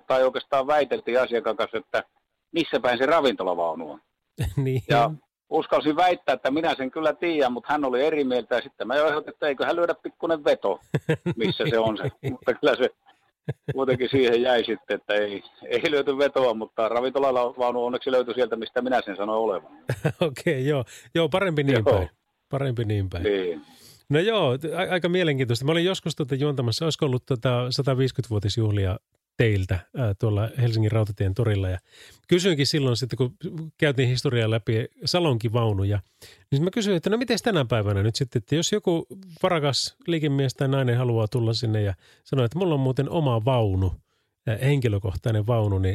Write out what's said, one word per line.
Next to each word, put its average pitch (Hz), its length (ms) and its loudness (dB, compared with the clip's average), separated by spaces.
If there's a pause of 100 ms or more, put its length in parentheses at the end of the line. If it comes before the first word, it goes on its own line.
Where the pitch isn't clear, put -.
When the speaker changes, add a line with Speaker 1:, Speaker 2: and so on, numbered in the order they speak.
Speaker 1:
tai 131 160 4
oikeastaan 131 440 0
väiteltiin 127 540 0
asiakkaan 113 360 -2
kanssa, 110 200 -4
että - 260 -4 (480)
missä 151 280 -2
päin 120 180 0
se 131 80 2
ravintolavaunu 90 840 0
on. 71 100 -18 (360)
Speaker 2:
<laughs> 139 260 -4
Niin. 131 260 -2
Speaker 1:
Ja 117 220 4 (380)
uskalsin 151 460 0
väittää, 175 400 2
että 131 160 -2
minä 156 240 0
sen 131 160 -6
kyllä 156 220 0
tiedän, 147 400 0
mutta 120 200 -4
hän 147 120 -2
oli 127 200 2
eri 156 180 0
mieltä 123 320 0
ja 113 60 0
sitten - 260 -12
mä 127 80 -4
jo 151 120 2
ehdotin, 151 260 -2
että 160 140 -4
eiköhän 139 280 -2
lyödä 170 200 0
pikkunen 160 480 -4
veto, 120 360 2 (560)
missä 196 340 -2
se 113 100 2
on 110 180 2
se. 92 60 -6 (180)
Speaker 2:
<laughs> 131 100 -4
Speaker 1:
Mutta 127 220 -2
kyllä 135 220 2
se 120 140 0 (840)
kuitenkin 127 360 0
siihen 120 320 4
jäi 123 240 4
sitten, 104 300 -4
että - 180 -4
ei, 104 300 -2 (220)
ei 120 260 0
lyöty 139 260 0
vetoa, 131 360 2
mutta 110 360 -2
ravintolavaunu 123 960 0
onneksi 123 260 -4
löytyi 123 220 0
sieltä, 117 220 0
mistä 110 260 -6
minä 123 240 0
sen 98 100 -8
sanoin 107 240 -2
olevan. 101 320 -2 (300)
Speaker 2:
<laughs> 160 260 -2
Okei, 135 400 -2
joo. 143 160 0 (320)
Joo, 165 140 2
parempi 175 340 0
niin 131 220 2
Speaker 1:
Joo. 123 120 6
Speaker 2:
päin. 87 120 -2 (400)
Parempi 131 360 -2
niin 101 240 -2
päin. 87 140 -6
Speaker 1:
Niin. 92 380 0 (480)
Speaker 2:
No 143 100 4
joo, 190 320 2
a-, 160 420 -4
aika 175 160 0
mielenkiintoista. 135 560 0
Mä 151 60 2
olin 170 140 2
joskus 185 300 -4
tuota 139 200 -4
juontamassa, 127 500 -2
olisiko 156 200 0
ollut 127 200 -2
tuota 123 440 0
sataviisikymmentävuotisjuhlia 110 1300 0 (400)
teiltä, 98 420 2 (180)
ää, 110 220 0
tuolla 107 300 0 (120)
Helsingin 110 300 2
Rautatien 104 420 0
torilla. 101 360 0
Ja 90 80 -4 (500)
kysyinkin 170 400 2
silloin 131 300 0
sitten, 117 200 -6
kun 127 180 -2 (420)
käytiin 135 320 2
historiaa 120 420 0
läpi, 113 340 0 (200)
salonkivaunuja, 113 920 0 (520)
niin 139 120 0
mä 185 80 0
kysyin, 202 260 0
että 190 120 -2
no 220 80 2
mites 240 240 -2
tänä 175 240 2
päivänä 104 380 0
nyt 113 120 0
sitten, 123 240 -4
että - 160 -2
jos 165 160 0
joku 185 360 0 (360)
varakas 147 520 0 (120)
liikemies 143 460 0
tai 143 140 -2
nainen 131 300 2
haluaa 117 300 0
tulla 113 260 0
sinne 110 280 -2
ja 98 120 0 (300)
sanoa, 131 220 0
että 127 140 -4
mulla 180 140 2
on 143 60 0
muuten 131 300 0
oma 127 360 0
vaunu, 98 460 2 (560)
ää, 110 100 -2
henkilökohtainen 107 920 0
vaunu, 104 320 2
niin 95 160 2